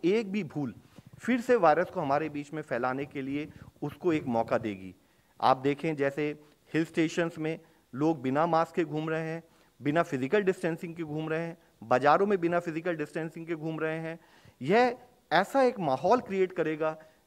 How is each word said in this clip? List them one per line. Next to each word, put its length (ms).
एक 260
भी 120
भूल 300
फिर 220
से 140
वायरस 340
को 100
हमारे 300
बीच 240
में 80
फैलाने 440
के 160
लिए 280
उसको 320
एक 100
मौका 340
देगी। 380
आप 160
देखें, 380
जैसे 440
हिल 120
स्टेशंस 520
में 220
लोग 260
बिना 240
मास्क 300
के 80
घूम 260
रहे 200
हैं, 140
बिना 220
फिजिकल 400
डिस्टेंसिंग 520
के 80
घूम 260
रहे 100
हैं, 180
बाजारों 440
में 120
बिना 200
फिजिकल 360
डिस्टेंसिंग 520
के 80
घूम 240
रहे 200
हैं। 200
यह 360
ऐसा 320
एक 160
माहौल 400
क्रिएट 340
करेगा 440